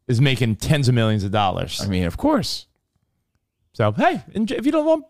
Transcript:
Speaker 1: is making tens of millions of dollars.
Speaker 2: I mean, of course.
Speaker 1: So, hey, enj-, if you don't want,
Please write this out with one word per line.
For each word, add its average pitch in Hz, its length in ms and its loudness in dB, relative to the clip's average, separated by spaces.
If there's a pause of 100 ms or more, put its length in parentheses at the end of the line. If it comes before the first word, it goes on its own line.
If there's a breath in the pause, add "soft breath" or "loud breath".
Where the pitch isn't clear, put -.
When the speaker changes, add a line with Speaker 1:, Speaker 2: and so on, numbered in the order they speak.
Speaker 1:
is 117 140 2
making 123 360 2
tens 143 320 0
of 131 60 4
millions 110 280 2
of 98 80 -4
dollars. 90 500 -2
Speaker 2:
I - 60 -6
mean, 92 180 0
of 85 120 -4
course. - 500 -2 (1040)
Speaker 1:
So, 110 200 0
hey, 277 280 0 (120)
enj-, 208 180 -2
if 240 140 -4
you 294 60 2
don't 302 140 2
want, 320 240 2